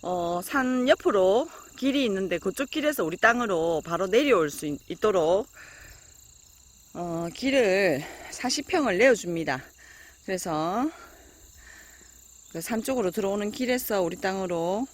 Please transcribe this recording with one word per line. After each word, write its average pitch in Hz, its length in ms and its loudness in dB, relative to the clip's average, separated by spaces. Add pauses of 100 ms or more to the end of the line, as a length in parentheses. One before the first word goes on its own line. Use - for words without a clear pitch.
어, 175 400 -2
산 254 460 0
옆으로 226 600 4 (280)
길이 269 280 0
있는데 190 340 -2
그쪽 226 300 -4
길에서 294 360 0
우리 160 120 -4
땅으로 190 680 2
바로 170 240 -2
내려올 208 420 4
수 - 160 -10
있-, 147 220 -6
있도록, 185 580 2 (1500)
어, 170 380 -6
길을 196 720 2 (280)
사십 254 340 -4
평을 254 320 0
내어줍니다. 170 680 2 (600)
그래서 185 680 -2 (1600)
그 165 80 -8
산 226 220 -4
쪽으로 240 300 -2
들어오는 208 400 -2
길에서 247 500 -2
우리 170 140 -2
땅으로 185 760 -2